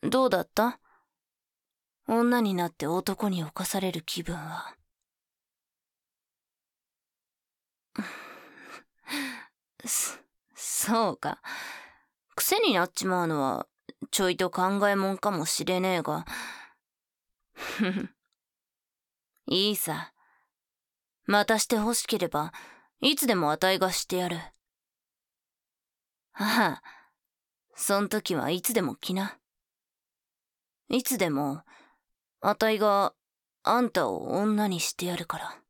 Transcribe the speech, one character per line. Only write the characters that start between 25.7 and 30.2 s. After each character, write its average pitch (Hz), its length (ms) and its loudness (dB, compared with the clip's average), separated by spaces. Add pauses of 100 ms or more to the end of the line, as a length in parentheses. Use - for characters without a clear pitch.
あ 208 500 0
あ、 - 0 - (920)
そ 202 240 0
ん 202 100 0
時 107 260 -2
は 147 160 0
い 180 100 -2
つ - 120 -2
で 208 100 2
も 127 120 -2
来 - 200 -6
な。 196 240 -6 (1500)